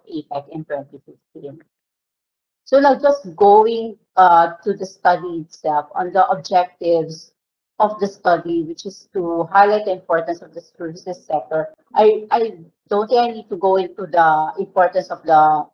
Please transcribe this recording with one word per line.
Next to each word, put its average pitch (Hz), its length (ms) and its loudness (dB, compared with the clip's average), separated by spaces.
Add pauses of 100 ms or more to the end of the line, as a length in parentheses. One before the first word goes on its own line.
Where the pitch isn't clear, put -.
apec 147 460 -12
in 160 140 -12
twenty 143 420 -10
fifteen. 143 520 -20 (1120)
So 262 120 2
now 277 200 4
just 277 360 0
going, 220 600 4 (200)
uh, 175 300 6 (180)
to 202 100 -2
the 196 100 -10
study 165 640 -4
itself, 151 460 -4
on 180 180 -6
the 190 160 2
objectives 170 1040 -4 (460)
of 208 220 -2
the 202 60 0
study, 170 580 -2
which 165 200 -14
is - 300 -18
to 170 400 -4
highlight 208 320 4
the 196 60 -2
importance 170 500 -4
of 170 100 -20
the 170 80 -18
services 175 640 -14
sector. 156 480 -6 (220)
I, 214 360 2
I 226 280 -2 (320)
don't 208 180 -2
think 240 120 2
I 240 100 -2
need 220 180 -14
to 208 80 -8
go 190 200 0
into 185 280 -6
the 156 540 2
importance 185 560 -2
of - 80 -14
the 156 520 4